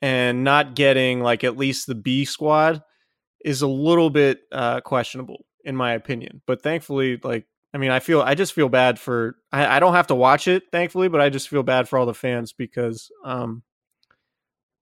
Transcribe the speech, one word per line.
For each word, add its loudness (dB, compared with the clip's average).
and 0
not 2
getting, 2
like, 0
at -2
least -4
the -6
B -2
squad 0
is -2
a 0
little 2
bit, 2
uh, -2
questionable, -6
in -8
my -2
opinion. -10
But -4
thankfully, -4
like, -6
I -10
mean, -2
I 2
feel, 2
I 2
just -2
feel 0
bad 4
for, -4
I, 2
I 2
don't 4
have 4
to 0
watch 4
it, 2
thankfully, 0
but 2
I 4
just -6
feel 0
bad 0
for 0
all 2
the -2
fans -6
because, -8
um, -8